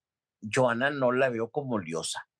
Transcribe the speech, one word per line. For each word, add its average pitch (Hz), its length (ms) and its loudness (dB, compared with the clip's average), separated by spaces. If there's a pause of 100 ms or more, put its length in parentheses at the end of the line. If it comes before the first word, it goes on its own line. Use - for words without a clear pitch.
(420)
Joana 123 500 2
no 131 220 2
la 131 160 4
veo 117 220 -2
como 131 280 -2
liosa 80 500 -6 (100)